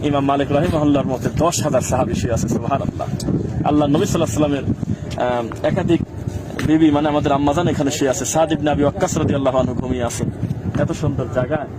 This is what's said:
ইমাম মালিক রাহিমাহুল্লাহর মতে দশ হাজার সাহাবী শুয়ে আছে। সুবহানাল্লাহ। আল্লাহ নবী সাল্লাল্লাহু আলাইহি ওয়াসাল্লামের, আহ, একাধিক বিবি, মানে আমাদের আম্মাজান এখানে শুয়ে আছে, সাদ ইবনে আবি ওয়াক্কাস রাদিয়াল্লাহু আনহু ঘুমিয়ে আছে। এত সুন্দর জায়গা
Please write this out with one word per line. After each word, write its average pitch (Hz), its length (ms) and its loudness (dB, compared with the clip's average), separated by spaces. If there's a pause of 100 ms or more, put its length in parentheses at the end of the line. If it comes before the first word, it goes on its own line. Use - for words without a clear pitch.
ইমাম 143 220 2
মালিক 139 260 2
রাহিমাহুল্লাহর 147 560 2
মতে 127 300 -2
দশ 160 260 2
হাজার 143 180 2
সাহাবী 127 320 0
শুয়ে - 200 0
আছে। - 160 0
সুবহানাল্লাহ। - 580 -2 (580)
আল্লাহ 147 220 4
নবী 156 180 2
সাল্লাল্লাহু 156 400 0
আলাইহি 143 200 -2
ওয়াসাল্লামের, - 0 - (960)
আহ, - 40 -4
একাধিক 170 360 2 (680)
বিবি, 156 240 6
মানে 147 180 2
আমাদের 147 220 2
আম্মাজান 143 360 2
এখানে 139 240 0
শুয়ে 135 180 0
আছে, 127 160 -2
সাদ 160 260 0
ইবনে 151 200 0
আবি 143 100 2
ওয়াক্কাস 156 360 0
রাদিয়াল্লাহু 139 400 0
আনহু 127 160 0
ঘুমিয়ে 127 300 -4
আছে। 117 200 -4 (560)
এত 143 120 0
সুন্দর 143 340 -2 (100)
জায়গা 127 300 -2 (140)